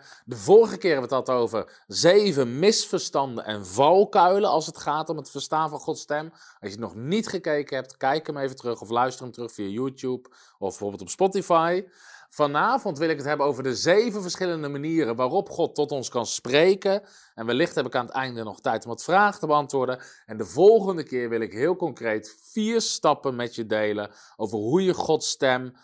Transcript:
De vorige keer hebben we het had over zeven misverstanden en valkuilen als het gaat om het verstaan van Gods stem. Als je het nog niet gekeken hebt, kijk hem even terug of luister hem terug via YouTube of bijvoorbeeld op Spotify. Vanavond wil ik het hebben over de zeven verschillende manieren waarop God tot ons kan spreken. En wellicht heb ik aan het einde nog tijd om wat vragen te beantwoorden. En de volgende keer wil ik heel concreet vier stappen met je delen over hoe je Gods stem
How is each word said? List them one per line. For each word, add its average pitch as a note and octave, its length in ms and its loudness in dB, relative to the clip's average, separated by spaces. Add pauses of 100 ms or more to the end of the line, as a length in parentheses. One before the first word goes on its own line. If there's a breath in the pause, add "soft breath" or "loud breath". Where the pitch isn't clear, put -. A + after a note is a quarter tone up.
(260 loud breath)
De B2 100 -12
vorige F#3+ 420 6
keer F3 140 0
hebben C3 180 0
we C3+ 60 0
het B2+ 120 0
had B2+ 100 2
over A2+ 500 -2
zeven C#3 720 4
misverstanden D3 840 0
en G#2 200 -6
valkuilen F#3 840 4
als D3+ 160 0
het - 120 -14
gaat D#3 320 -4
om D#3+ 80 -6
het D3+ 140 -12
verstaan D#3 380 -2
van D3 100 -10
Gods D#3 220 -8
stem. D3+ 300 -6
Als - 280 -20
je G#2 100 -12
het G#2 100 -12
nog G#2+ 160 -10
niet E3 320 -4
gekeken D3+ 480 -4
hebt, C3 220 -8
kijk D3 300 -2
hem D3+ 100 -8
even C3+ 180 -4
terug A#2+ 260 -6
of G2+ 80 -14
luister B2 340 0
hem B2 100 -12
terug A#2 180 -10
via G2+ 160 -8
YouTube B2+ 640 -6
of - 400 -10
bijvoorbeeld G2 320 -8
op F#2 80 -12
Spotify. F#3 760 0 (440 loud breath)
Vanavond E3 680 -2
wil D#3+ 120 0
ik D#3 80 -2
het C3+ 80 -10
hebben C#3+ 200 0
over C3 180 0
de B2+ 120 -2
zeven G3+ 460 2
verschillende F3 460 -4
manieren C#3+ 480 0
waarop B2+ 340 0
God - 260 -2
tot D3 160 0
ons C3+ 180 -4
kan A#2+ 160 -2
spreken. F#3+ 760 2 (320 soft breath)
En A2+ 120 -10
wellicht C3 300 0
heb C#3+ 100 0
ik B2 100 -6
aan B2 100 -2
het - 100 -12
einde B2 280 -4
nog G#2+ 180 -12
tijd A2+ 220 -2
om A#2+ 60 -12
wat A2+ 140 -10
vragen G3 360 2
te D#3+ 80 -6
beantwoorden. C3+ 520 0 (260 loud breath)
En A2 120 -12
de G#2+ 80 -6
volgende F#3+ 580 4
keer B2 260 -4
wil A2+ 120 -2
ik F#2+ 120 -6
heel D3 220 0
concreet A#2 640 -4 (140)
vier A3 300 0
stappen C#3+ 540 0
met A#2+ 200 -6
je A#2 100 -6
delen G#2 460 -2 (240 loud breath)
over G#2+ 220 -4
hoe B2 260 2
je F3+ 100 2
Gods - 360 0
stem B2+ 440 0 (100 soft breath)